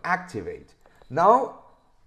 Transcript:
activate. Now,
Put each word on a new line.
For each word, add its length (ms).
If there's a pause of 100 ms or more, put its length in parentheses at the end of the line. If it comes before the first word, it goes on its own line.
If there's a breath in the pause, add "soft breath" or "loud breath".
activate. 720 (340 soft breath)
Now, 520 (460)